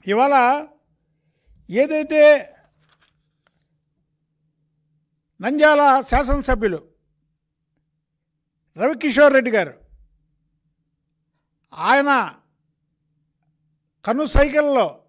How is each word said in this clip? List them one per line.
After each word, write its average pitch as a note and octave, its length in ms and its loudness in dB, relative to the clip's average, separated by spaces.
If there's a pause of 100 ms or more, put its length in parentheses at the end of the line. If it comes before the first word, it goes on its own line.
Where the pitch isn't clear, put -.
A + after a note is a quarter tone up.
ఇవాళ B3+ 280 0 (1300)
ఏదైతే D4+ 520 -2 (3250)
నంద్యాల D4 440 2 (260)
శాసనసభ్యులు A#3+ 720 -4 (2000)
రవికిషోర్ C#4 600 2
రెడ్డి B3 180 0
గారు, E3+ 180 -2 (2000)
ఆయన C4+ 380 -2 (1900)
కను B3+ 200 -6
సైకిల్లో C#4+ 600 0 (220)